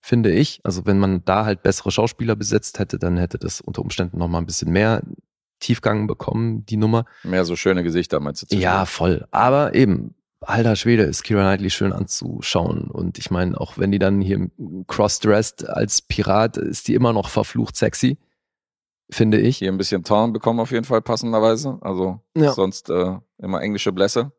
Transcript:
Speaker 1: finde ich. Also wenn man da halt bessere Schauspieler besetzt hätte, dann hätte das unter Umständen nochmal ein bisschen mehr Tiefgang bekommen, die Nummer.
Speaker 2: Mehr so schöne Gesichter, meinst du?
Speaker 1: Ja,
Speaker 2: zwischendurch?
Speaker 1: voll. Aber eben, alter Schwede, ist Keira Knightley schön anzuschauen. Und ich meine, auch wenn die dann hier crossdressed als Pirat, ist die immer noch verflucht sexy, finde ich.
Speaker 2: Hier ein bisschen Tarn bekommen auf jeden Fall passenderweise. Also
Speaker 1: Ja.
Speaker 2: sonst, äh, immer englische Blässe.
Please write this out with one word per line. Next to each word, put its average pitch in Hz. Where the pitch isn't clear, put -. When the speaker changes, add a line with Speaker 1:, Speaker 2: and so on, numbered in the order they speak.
Speaker 1:
finde 113
ich. 110
Also 90
wenn 98
man 95
da 101
halt 104
bessere 98
Schauspieler 113
besetzt 104
hätte, 98
dann 87
hätte 87
das 82
unter -
Umständen 87
nochmal 85
ein 80
bisschen -
mehr 104
Tiefgang 107
bekommen, 113
die 107
Nummer. 110
Speaker 2:
Mehr 92
so 87
schöne 90
Gesichter, 85
meinst 73
du? -
Speaker 1:
Ja, 92
Speaker 2:
zwischendurch? 92
Speaker 1:
voll. -
Aber 131
eben, 98
alter 113
Schwede, 113
ist 78
Keira 101
Knightley 98
schön 98
anzuschauen. 87
Und 87
ich -
meine, 90
auch -
wenn 98
die 98
dann 98
hier 95
crossdressed -
als -
Pirat, 107
ist -
die 117
immer 117
noch 101
verflucht -
sexy, 127
finde 107
ich. 117
Speaker 2:
Hier 95
ein 95
bisschen 95
Tarn 110
bekommen 117
auf 113
jeden 120
Fall 123
passenderweise. 113
Also 92
Speaker 1:
Ja. 151
Speaker 2:
sonst, -
äh, 92
immer 95
englische 101
Blässe. 101